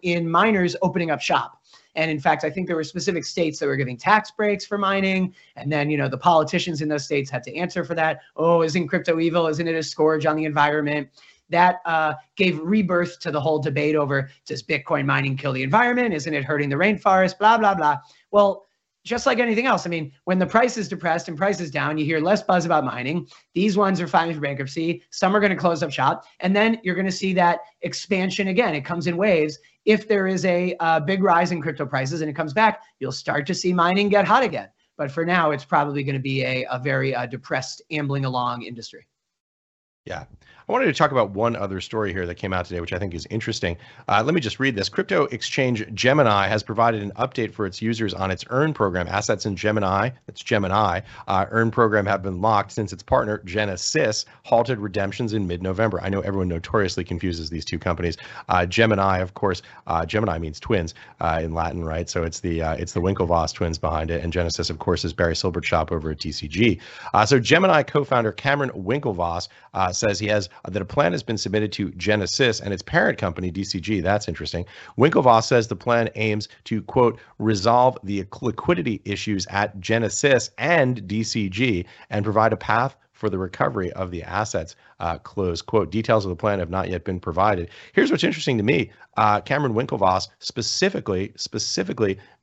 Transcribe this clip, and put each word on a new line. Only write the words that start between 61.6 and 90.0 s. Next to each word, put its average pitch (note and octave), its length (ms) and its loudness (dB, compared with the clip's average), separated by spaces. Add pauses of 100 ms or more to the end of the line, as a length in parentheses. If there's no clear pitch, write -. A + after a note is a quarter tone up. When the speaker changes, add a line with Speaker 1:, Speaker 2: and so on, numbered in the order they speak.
Speaker 2:
right? D#2+ 260 -4
So E2+ 140 -2
it's E2 160 -6
the, E2 220 -2
uh, D#2 140 -2
it's E2 180 -6
the F2 80 -2
Winklevoss E2+ 520 0
twins E2+ 240 -2
behind D#2+ 340 -2
it. E2+ 120 -4
And E2+ 80 -4
Genesis, E2+ 380 -2
of F2 100 -8
course, - 240 -2
is E2+ 80 -4
Barry E2+ 240 0
Silbert's F2 320 -4
shop D#2+ 240 0
over D#2 200 -4
at D2+ 80 -8
T D#2 120 -8
C D#2 160 -8
G. F#2+ 320 2 (340)
Uh, G#2+ 120 6
so C3+ 120 6
Gemini D3+ 460 4
co-founder B2+ 480 0
Cameron C#3 380 0
Winklevoss, F2+ 800 -4 (240)
uh, F#2 180 0
says G2 280 0
he G#2 80 -2
has G#2 200 2 (180)
uh, - 40 -12
that F#2+ 120 -4
a F2+ 40 -6
plan E3 260 2
has D3+ 120 -4
been A2 140 -4
submitted G#2 360 -2
to G2 180 -4
Genesis G#2 680 0
and G2+ 140 -6
its F2+ 80 -6
parent - 360 0
company, F2+ 340 -4
D G2 120 -4
C - 160 -6
G. G2+ 200 -2
That's G2 280 0
interesting. E2+ 380 -6 (320)
Winklevoss B2+ 480 6
says A#2 220 4
the - 80 -6
plan A#2 400 0
aims G#2+ 340 -2 (160)
to, A2 180 -4
quote, A#2 360 2 (200)
"resolve A#2 640 4
the G2 220 -4 (160)
liquidity C3 640 -2
issues G2 420 -4
at G2 320 -2
Genesis A2+ 800 2
and B2+ 500 0
D G#2+ 160 -2
C G#2+ 260 -2
G G2 360 -2 (240)
and G#2 140 -2
provide A2 300 4
a - 40 -2
path A#2 380 0 (160)
for - 180 -4
the F#2+ 80 -4
recovery F#2+ 560 -2
of F#2 180 -6
the E2+ 120 -8
assets," F#2 520 -4 (240)
uh, E2 200 -4
close F2+ 420 -4
quote. F#2+ 300 0
Details A2 340 2
of F#2 40 -4
the F2+ 60 -4
plan G2+ 240 0
have E2+ 100 -4
not F#2 200 -2
yet F2+ 160 -6
been F#2 140 -4
provided. F2+ 500 0 (240)
Here's C4+ 180 2
what's E3+ 120 -2
interesting D3+ 340 0
to G2+ 60 2
me. C3 280 2 (240)
Uh, G#2 240 4
Cameron C#3 340 -2
Winklevoss F#2+ 540 2 (120)